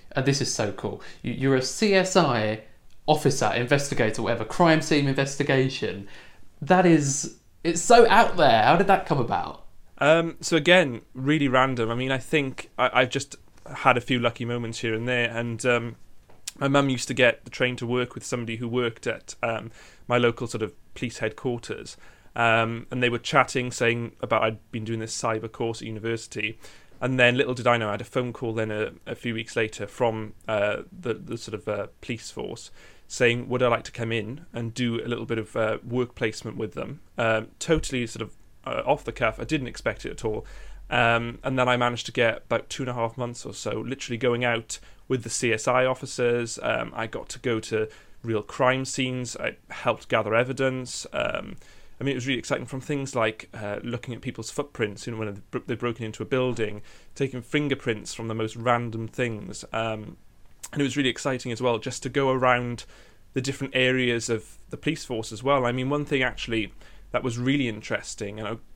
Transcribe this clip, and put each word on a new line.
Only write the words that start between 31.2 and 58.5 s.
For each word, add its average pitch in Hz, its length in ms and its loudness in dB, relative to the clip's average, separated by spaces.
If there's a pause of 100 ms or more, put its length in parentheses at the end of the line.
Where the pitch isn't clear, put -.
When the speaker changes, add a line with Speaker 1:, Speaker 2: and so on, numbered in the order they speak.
Speaker 2:
sort 110 180 -10
of, 101 140 -8
uh, 101 200 -4 (120)
police - 300 -8
force - 400 -10 (360)
saying, 120 440 2
would 123 120 0
I 127 60 4
like 113 160 2
to - 80 -14
come 113 180 -6
in 117 440 -6
and 117 180 -6
do 117 320 -2
a - 40 -6
little 117 180 -4
bit 117 100 -2
of, 107 200 -6
uh, 110 200 0 (100)
work 120 280 -2
placement 110 420 -4
with 107 160 -6
them? - 280 -8 (180)
Um, 113 300 0 (100)
totally 143 480 0
sort - 160 -10
of, 107 120 -8 (300)
uh, 123 220 -2
off 147 180 2
the 120 80 -6
cuff. 113 260 0
I - 60 -8
didn't 131 240 -4
expect - 380 -6
it - 40 -6
at - 140 -8
all. 110 220 -4 (420)
Um, 117 560 2
and 131 140 0
then 127 100 4
I 123 80 4
managed 120 300 0
to 120 60 -10
get 117 260 2
about - 320 -2
two - 120 -6
and 123 80 -4
a 123 40 -6
half 117 240 -2
months 120 260 -8
or - 80 -10
so, 110 200 -6
literally 117 440 -6
going 120 280 2
out 117 340 -2 (300)
with 127 140 0
the 113 80 -10
C 120 220 0
S - 160 0
I 127 160 4
officers. 120 800 0
Um, 117 320 -2
I 113 120 -4
got - 220 -10
to - 100 -12
go 117 220 -2
to 110 280 -2 (360)
real 110 180 -2
crime 131 420 2
scenes. 127 520 -4
I - 200 -6 (140)
helped - 380 -2
gather 110 260 2
evidence. 127 800 0
Um, - 440 -4 (440)
I 123 40 -4
mean, 139 80 0
it 127 40 -2
was 123 100 -6
really 131 140 0
exciting, 123 260 -2
from 131 140 -8
things 139 340 -6
like, 110 400 -2
uh, 104 300 -6
looking 120 300 -8
at 110 60 -12
people's 117 300 -8
footprints, - 560 -4
you 123 60 -6
know, 110 80 -6
when 107 80 -4
they've 101 240 -12
bro-, 131 120 -4
they've 117 140 -4
broken 120 260 -4
into 110 200 -8
a - 20 -6
building, 113 560 0 (320)
taking 127 260 -4
fingerprints 139 720 -2
from 113 120 -8
the 110 80 -4
most 110 220 -4